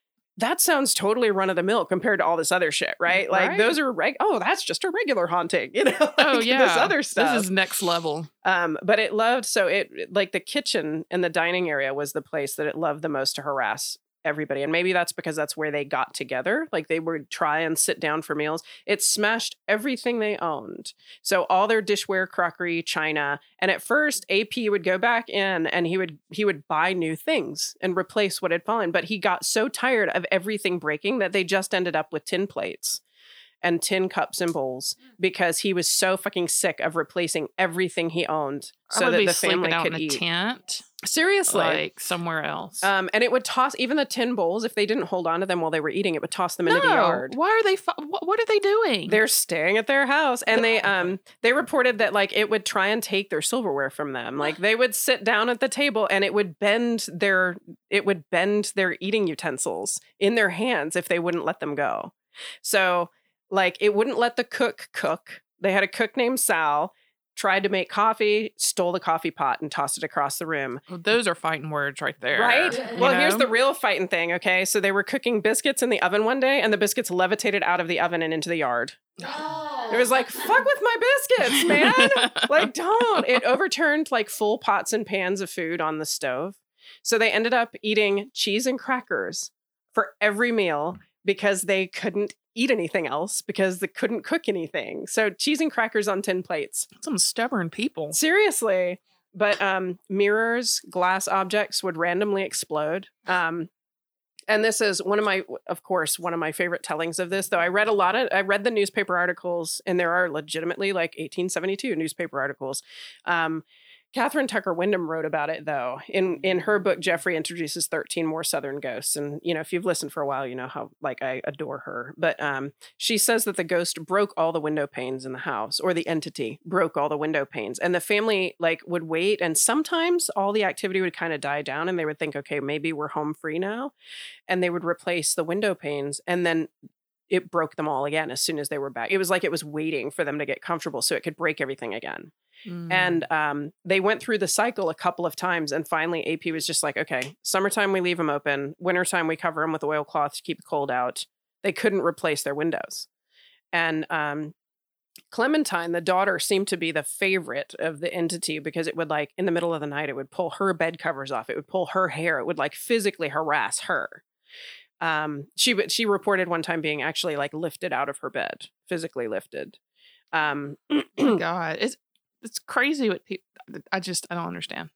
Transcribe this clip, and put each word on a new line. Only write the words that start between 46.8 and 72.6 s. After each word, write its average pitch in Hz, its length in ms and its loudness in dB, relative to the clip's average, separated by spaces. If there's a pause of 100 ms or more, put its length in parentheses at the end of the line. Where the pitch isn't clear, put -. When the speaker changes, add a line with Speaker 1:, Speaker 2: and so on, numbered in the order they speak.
Speaker 1:
the 539 80 4
Speaker 2:
No. 403 60 6
Speaker 1:
yard. 202 420 2
Speaker 2:
Why 339 140 2
are 453 120 4
they 392 140 4
fu-, - 220 -2
wha-, 311 260 -6
what 415 160 2
are 440 60 0
they 427 120 4
doing? 392 520 2
Speaker 1:
They're 220 180 6
staying 175 500 2
at 220 80 0
their 277 200 4
house. 277 360 2
And 226 220 4
they, 226 140 4
Speaker 2:
Yeah. 196 220 2
Speaker 1:
um, 185 200 -2 (220)
they 226 100 6
reported 254 460 2
that, 220 140 2
like, 196 240 2
it 214 140 2
would 208 160 0
try 196 220 2
and 220 120 2
take 202 300 -2
their 156 120 0
silverware 151 480 0
from 147 220 -6
them. 123 260 -6
Like, 151 180 0
they 208 180 2
would 240 220 2
sit - 260 0
down 226 260 2
at 240 120 0
the 262 80 2
table 220 420 0
and 196 140 4
it 190 100 2
would 202 240 0
bend 226 560 2
their, 185 440 2 (320)
it 196 140 2
would 185 260 0
bend 202 440 2
their 185 240 2
eating 202 300 0
utensils 131 720 -4 (180)
in 202 160 4
their 208 160 4
hands 175 460 -2
if 175 100 -2
they 175 140 2
wouldn't 170 240 0
let - 160 -2
them 147 160 -6
go. 139 360 -2 (480)
So, 180 500 2 (400)
like, 185 300 2
it 208 140 4
wouldn't 226 220 0
let 240 200 2
the 240 80 0
cook - 500 -2
cook. - 480 -4 (180)
They 190 120 2
had 196 100 4
a 196 60 2
cook - 280 -2
named 247 240 2
Sal, 160 540 2 (420)
tried 196 280 2
to 202 40 2
make 185 220 0
coffee, 214 680 2
stole - 360 0
the 190 80 0
coffee 165 300 0
pot 139 300 0
and 147 100 -6
tossed - 280 -2
it - 60 -8
across 143 340 -2
the 170 80 -6
room. 139 420 -4
Speaker 2:
Well, 180 100 -12
those 214 300 2
are 170 60 2
fighting 156 340 -4
words 143 320 -4
right 139 220 -4
there. 127 180 2
Speaker 1:
Right? 247 320 4